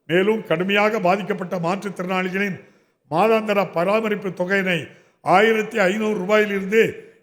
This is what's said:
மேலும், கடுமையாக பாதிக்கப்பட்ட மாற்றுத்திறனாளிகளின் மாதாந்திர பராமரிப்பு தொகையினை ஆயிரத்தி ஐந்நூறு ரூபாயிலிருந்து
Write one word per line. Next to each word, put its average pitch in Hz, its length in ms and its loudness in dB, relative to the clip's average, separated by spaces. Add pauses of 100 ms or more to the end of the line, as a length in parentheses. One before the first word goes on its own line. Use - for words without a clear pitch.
மேலும், 196 380 0
கடுமையாக 202 540 0
பாதிக்கப்பட்ட 185 600 -2
மாற்றுத்திறனாளிகளின் 185 1000 -4 (540)
மாதாந்திர 208 600 2
பராமரிப்பு 202 580 -2
தொகையினை 180 500 -2 (420)
ஆயிரத்தி 214 580 2
ஐந்நூறு 208 400 0
ரூபாயிலிருந்து 208 640 2 (400)